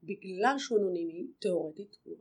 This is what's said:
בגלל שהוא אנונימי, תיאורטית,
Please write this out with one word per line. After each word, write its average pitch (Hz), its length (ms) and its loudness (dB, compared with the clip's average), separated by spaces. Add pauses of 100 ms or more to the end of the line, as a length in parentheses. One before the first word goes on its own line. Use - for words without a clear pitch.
בגלל 196 540 0
שהוא 254 220 2
אנונימי, 175 480 0 (120)
תיאורטית, 175 580 -2 (240)